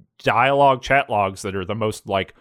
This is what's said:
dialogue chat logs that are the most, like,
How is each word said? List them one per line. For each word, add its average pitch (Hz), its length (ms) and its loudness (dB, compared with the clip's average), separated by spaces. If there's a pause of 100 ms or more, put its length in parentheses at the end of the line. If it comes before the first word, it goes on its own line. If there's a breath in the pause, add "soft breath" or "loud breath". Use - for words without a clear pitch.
(180)
dialogue 131 640 2
chat 135 280 0
logs 101 340 -2
that 95 120 -6
are 95 80 -4
the 101 120 -6
most, 107 300 -4
like, 98 360 -2